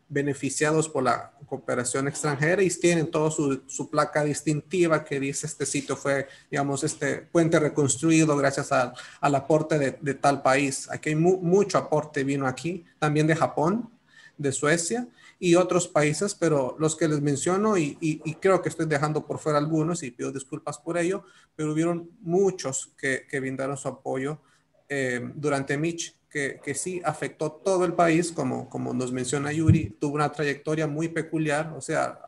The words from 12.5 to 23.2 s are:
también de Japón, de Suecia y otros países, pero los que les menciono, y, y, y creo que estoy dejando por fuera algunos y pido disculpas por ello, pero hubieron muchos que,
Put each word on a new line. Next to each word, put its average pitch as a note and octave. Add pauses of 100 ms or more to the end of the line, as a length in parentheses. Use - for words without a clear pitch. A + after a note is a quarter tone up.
también D3+
de D#3
Japón, D#3+ (480)
de C#3
Suecia E3+ (320)
y F3
otros F3+
países, D3+
pero C#3+
los D#3
que E3
les D3+
menciono, F3+
y, D3
y, D#3
y D#3
creo F#3
que D#3
estoy D#3+
dejando D3+
por C#3
fuera D3+
algunos D#3
y A#2+
pido C3+
disculpas C#3+
por E3+
ello, F3+ (320)
pero D#3
hubieron E3+ (120)
muchos F3+
que, -